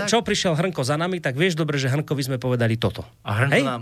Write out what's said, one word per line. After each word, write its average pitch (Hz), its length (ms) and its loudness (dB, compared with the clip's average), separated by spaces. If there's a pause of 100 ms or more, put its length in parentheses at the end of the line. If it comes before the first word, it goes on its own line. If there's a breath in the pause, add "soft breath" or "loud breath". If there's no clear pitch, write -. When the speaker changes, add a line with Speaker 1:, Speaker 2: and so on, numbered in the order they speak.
Speaker 1:
tak. 208 80 -4
Speaker 2:
čo 220 80 4
prišiel 190 340 0
Hrnko 165 300 0
za 147 160 0
nami, 175 240 -2
tak 131 160 -2
vieš 175 160 2
dobre, 151 240 0
že 135 80 0
Hrnkovi 143 380 0
sme 131 100 -2
povedali 120 400 2
toto. - 320 -4 (160)
Speaker 1:
A - 160 -6
Hrnko 139 160 4
Speaker 2:
Hej? 262 80 4
Speaker 1:
nám... 123 180 -2